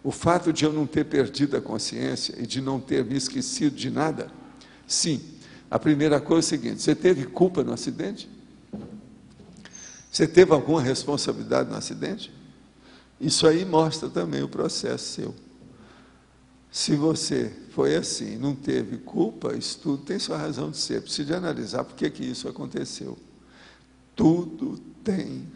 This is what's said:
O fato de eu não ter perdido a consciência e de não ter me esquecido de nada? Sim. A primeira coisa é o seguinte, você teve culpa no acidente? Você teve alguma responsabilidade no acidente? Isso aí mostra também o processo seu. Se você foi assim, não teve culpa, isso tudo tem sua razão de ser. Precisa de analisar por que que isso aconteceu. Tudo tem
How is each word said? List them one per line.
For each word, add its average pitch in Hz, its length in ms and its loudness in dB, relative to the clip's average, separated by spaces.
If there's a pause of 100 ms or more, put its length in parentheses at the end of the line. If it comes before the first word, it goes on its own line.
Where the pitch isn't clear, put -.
O 139 100 -2
fato 170 400 2
de - 120 0
eu 151 80 4
não 151 140 0
ter 151 180 0
perdido 135 520 2
a 117 40 0
consciência 117 800 -4
e 117 80 -4
de 123 140 -4
não 135 180 -2
ter 135 260 0
me 123 120 -2
esquecido 131 580 -2
de 123 160 -6
nada? 127 400 -2 (560)
Sim. - 340 0 (500)
A - 80 2
primeira 147 400 4
coisa 165 200 2
é 160 80 4
o - 20 0
seguinte, 117 320 -2
você 151 140 4
teve 147 320 4
culpa 180 360 4
no 117 120 -2
acidente? 160 520 -6 (1800)
Você 160 160 4
teve 170 240 10
alguma 147 300 4
responsabilidade 127 880 0
no 110 80 -8
acidente? - 560 -8 (880)
Isso 156 260 4
aí 165 180 6
mostra 160 440 2
também 156 340 -4
o 139 60 -4
processo 127 560 -4
seu. 113 300 -8 (1400)
Se - 240 0
você 143 580 2 (200)
foi 139 240 2
assim, 113 420 -4
não 139 160 -2
teve 127 420 -2
culpa, - 580 -4
isso - 280 -8
tudo 139 220 -4
tem 190 140 -4
sua 160 200 -4
razão 151 320 -6
de 156 80 -10
ser. - 240 -4
Precisa - 240 -6
de 156 80 -2
analisar 127 500 -4
por - 120 -18
que - 120 0
que 151 160 -8
isso 127 240 -6
aconteceu. 135 720 -8 (960)
Tudo 170 640 2 (240)
tem 135 500 -4